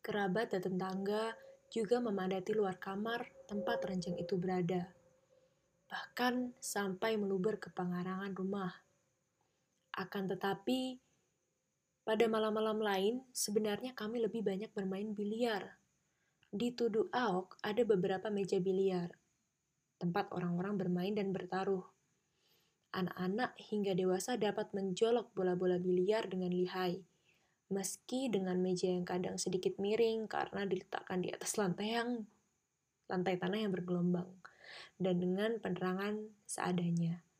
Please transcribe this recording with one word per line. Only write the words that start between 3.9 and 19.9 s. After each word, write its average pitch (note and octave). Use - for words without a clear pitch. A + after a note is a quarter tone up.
itu F#3
berada, F3+
bahkan B3
sampai G3+
meluber G3
ke -
pengarangan F#3
rumah. F#3+
Akan G3
tetapi, B3+
pada A3
malam-malam A3
lain, G3+
sebenarnya G#3+
kami A3+
lebih A3
banyak G3+
bermain G3
biliar. G#3+
Di A#3+
Tudu A3
Aok G3
ada G#3+
beberapa F#3+
meja G3
biliar, F#3